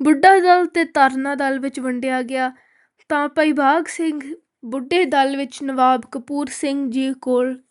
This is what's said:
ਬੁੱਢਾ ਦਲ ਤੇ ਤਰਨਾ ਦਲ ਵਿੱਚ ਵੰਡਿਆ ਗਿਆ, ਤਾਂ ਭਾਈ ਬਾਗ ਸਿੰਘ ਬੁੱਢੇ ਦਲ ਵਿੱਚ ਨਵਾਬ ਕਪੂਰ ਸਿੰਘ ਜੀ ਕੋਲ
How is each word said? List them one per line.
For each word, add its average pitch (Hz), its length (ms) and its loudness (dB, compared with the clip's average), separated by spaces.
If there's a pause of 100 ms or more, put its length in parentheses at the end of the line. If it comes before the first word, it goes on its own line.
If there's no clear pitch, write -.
ਬੁੱਢਾ 330 380 6
ਦਲ 359 260 4
ਤੇ 330 180 0
ਤਰਨਾ 277 500 0
ਦਲ 269 240 -2
ਵਿੱਚ 269 220 -6
ਵੰਡਿਆ 254 420 -4
ਗਿਆ, 254 300 -4 (560)
ਤਾਂ 294 200 0
ਭਾਈ 302 240 0
ਬਾਗ 294 340 2
ਸਿੰਘ 302 500 -6 (280)
ਬੁੱਢੇ 269 400 -2
ਦਲ 277 320 0
ਵਿੱਚ 277 260 -8
ਨਵਾਬ 262 400 0 (100)
ਕਪੂਰ 285 340 -6
ਸਿੰਘ 277 440 -4
ਜੀ 262 220 -2
ਕੋਲ 254 480 -2 (100)